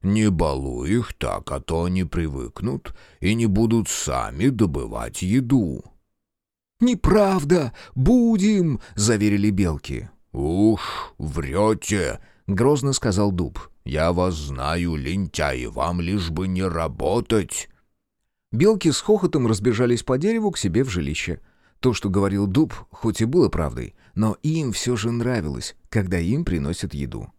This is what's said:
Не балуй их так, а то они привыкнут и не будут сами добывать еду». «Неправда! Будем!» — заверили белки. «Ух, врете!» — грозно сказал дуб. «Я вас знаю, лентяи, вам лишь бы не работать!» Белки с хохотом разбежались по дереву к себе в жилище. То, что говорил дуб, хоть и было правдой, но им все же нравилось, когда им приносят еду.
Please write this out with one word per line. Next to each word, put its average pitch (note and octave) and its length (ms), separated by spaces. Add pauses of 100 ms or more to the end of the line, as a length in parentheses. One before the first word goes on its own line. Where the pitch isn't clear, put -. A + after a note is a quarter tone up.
Не G#2+ 260
балуй C#2 640
их A2+ 220
так, - 380
а C#2 100
то E2 240
они F2+ 180
привыкнут D2+ 920 (260)
и F#2+ 120
не A#2 140
будут A2 400
сами B1+ 640
добывать C2 760
еду». A#2 600 (1000)
«Неправда! F#3+ 920 (220)
Будем!» — G3+ 840 (160)
заверили G#2 540
белки. D#2+ 600 (240)
«Ух, F#2+ 840
врете!» — D#2+ 1000 (280)
грозно C#3 440
сказал G2+ 400
дуб. - 380 (160)
«Я D2+ 260
вас F2+ 240
знаю, D2+ 600
лентяи, C#2+ 680
вам D2 360
лишь F2 280
бы F2+ 200
не F#2 140
работать!» F2 1040 (840)
Белки F3 400
с - 80
хохотом E3+ 480
разбежались A2+ 560
по C3 140
дереву G#3+ 340
к E3+ 60
себе G2+ 260
в C3 60
жилище. D#2+ 500 (400)
То, B2+ 140
что G2+ 160
говорил G2 380
дуб, A#2 260 (180)
хоть - 300
и A2+ 40
было C3+ 220
правдой, B1 480 (180)
но G#2+ 280
им D3+ 320
все A#2+ 240
же A2 140
нравилось, A#2 680 (120)
когда F#2 280
им G#2 260
приносят E2 500
еду. C#2 460